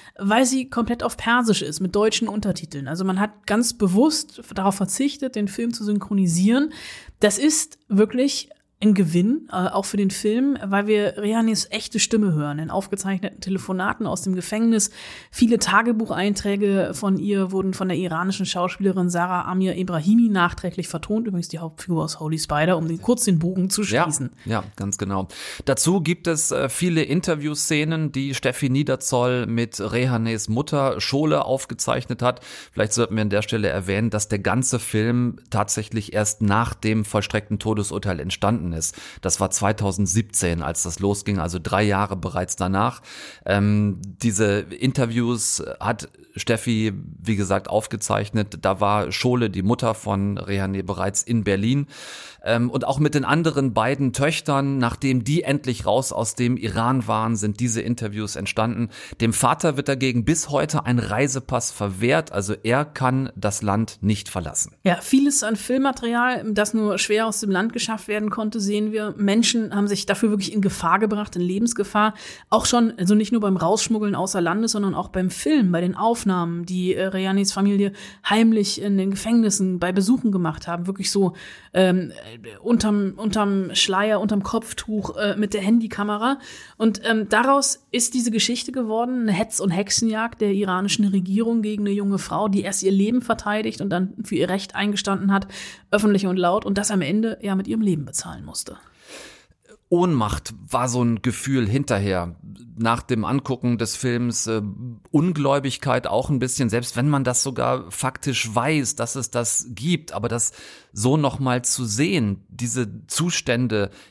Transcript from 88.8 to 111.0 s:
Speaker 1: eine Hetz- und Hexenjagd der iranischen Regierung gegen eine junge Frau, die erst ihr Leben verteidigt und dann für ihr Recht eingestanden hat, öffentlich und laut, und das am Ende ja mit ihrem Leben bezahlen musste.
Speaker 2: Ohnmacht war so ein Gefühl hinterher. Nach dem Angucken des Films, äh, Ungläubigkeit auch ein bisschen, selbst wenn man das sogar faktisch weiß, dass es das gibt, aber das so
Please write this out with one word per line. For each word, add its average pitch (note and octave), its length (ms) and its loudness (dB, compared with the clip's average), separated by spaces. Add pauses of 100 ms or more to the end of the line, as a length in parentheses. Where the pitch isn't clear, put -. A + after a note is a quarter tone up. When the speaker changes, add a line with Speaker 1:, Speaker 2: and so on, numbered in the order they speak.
Speaker 1:
eine G#3+ 100 2
Hetz- G#3 280 0
und F#3+ 100 2
Hexenjagd G#3+ 720 0
der G#3 120 2
iranischen G3 560 2
Regierung G3+ 540 2
gegen G#3 200 -2
eine G3+ 120 0
junge G3 240 0
Frau, G3+ 300 -2
die G3 140 2
erst F#3+ 220 -2
ihr F#3+ 80 4
Leben G#3+ 280 4
verteidigt A3 600 -2
und G3 100 -2
dann F#3 240 0 (100)
für F#3 120 -4
ihr D#3+ 120 2
Recht F#3+ 280 -4
eingestanden G3+ 560 0
hat, G3 160 0 (420)
öffentlich G#3 360 4
und F3+ 100 0
laut, F3+ 280 2
und G3 140 0
das G3+ 120 -2
am G3 100 0
Ende G#3+ 420 0
ja G3 120 -2
mit F#3+ 120 -2
ihrem A3+ 160 0
Leben E3 220 2
bezahlen - 400 -10
musste. - 320 -10 (1120)
Speaker 2:
Ohnmacht D3 640 2 (120)
war B2 220 0
so B2 160 0
ein A2+ 160 2
Gefühl B2+ 480 0
hinterher. G2 680 0 (420)
Nach A2+ 240 2
dem A2 240 -2
Angucken B2 500 0
des A#2 180 -2
Films, A#2+ 520 -2
äh, A2 160 0 (480)
Ungläubigkeit C#3 960 0
auch B2 240 0
ein C#3 80 2
bisschen, B2+ 320 0
selbst A#2 260 -2
wenn C3+ 140 2
man C#3 140 2
das B2 180 0
sogar B2+ 480 -2
faktisch B2 640 -4
weiß, C3 420 0
dass A#2 200 -4
es B2 140 -6
das - 440 -2
gibt, D#3 380 -2
aber G#2 160 -2
das A#2 240 -2 (420)
so B2+ 240 4